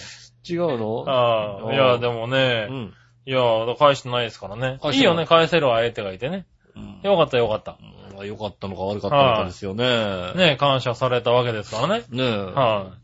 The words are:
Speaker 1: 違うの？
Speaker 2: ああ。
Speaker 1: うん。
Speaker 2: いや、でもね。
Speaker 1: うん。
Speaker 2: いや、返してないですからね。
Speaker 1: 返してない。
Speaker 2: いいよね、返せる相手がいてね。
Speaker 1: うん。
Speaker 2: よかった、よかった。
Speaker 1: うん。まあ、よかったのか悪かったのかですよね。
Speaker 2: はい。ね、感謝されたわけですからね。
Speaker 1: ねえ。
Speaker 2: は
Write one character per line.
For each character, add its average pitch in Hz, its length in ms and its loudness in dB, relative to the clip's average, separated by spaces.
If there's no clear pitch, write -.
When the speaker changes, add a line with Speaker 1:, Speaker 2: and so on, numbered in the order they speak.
Speaker 1:
違 175 80 -4
う 165 220 -2
の？ 113 280 -4
Speaker 2:
あ 113 540 2
あ。 107 40 -10
Speaker 1:
う 110 60 -4
ん。 - 40 -2
Speaker 2:
い - 20 0
や、 127 220 4
で 120 100 -2
も 117 180 -4
ね。 123 440 0
Speaker 1:
う - 20 -10
ん。 117 220 -10
Speaker 2:
い 135 40 -10
や、 131 100 2
返 143 180 6
し - 60 -12
て 131 60 -12
な 123 120 -2
い 120 40 -2
で 113 60 -6
す - 100 -18
か 98 80 -12
ら 98 80 -12
ね。 117 40 -10
Speaker 1:
返 131 160 -4
し 127 40 -20
て - 80 -6
な 143 60 0
い。 - 20 0
Speaker 2:
い 269 40 4
い 262 40 4
よ 185 100 4
ね、 165 120 -2
返 214 220 6
せ 170 120 2
る 143 80 2
相 117 240 2
手 110 100 -8
が 95 100 -6
い 92 60 -14
て 123 120 -6
ね。 185 160 -10
Speaker 1:
う 107 60 -16
ん。 101 220 -16
Speaker 2:
よ 196 140 4
か 160 80 4
っ 135 60 0
た、 127 80 0
よ 117 100 2
か 107 80 -2
っ 104 60 -16
た。 - 180 -14
Speaker 1:
う 98 320 -20
ん。 98 40 -18
ま 98 60 -14
あ、 - 20 -10
よ 104 120 -10
か 104 100 -8
っ 101 100 -12
た 98 120 -10
の 95 80 -8
か 90 60 -8
悪 101 180 -4
か 98 80 -4
っ - 20 -4
た 143 60 0
の 135 200 6
か 104 80 0
で 90 80 -6
す - 120 -12
よ 95 100 -6
ね。 117 100 -2
Speaker 2:
は 101 500 0
い。 165 40 -4
ね、 160 180 4
感 135 240 2
謝 123 140 -2
さ 127 140 -2
れ 123 140 0
た 117 100 2
わ 123 120 4
け 120 80 -2
で 107 120 -6
す - 80 -18
か 113 140 -2
ら 202 120 -2
ね。 233 120 -10
Speaker 1:
ね 127 140 -4
え。 117 120 0
Speaker 2:
は 101 560 -2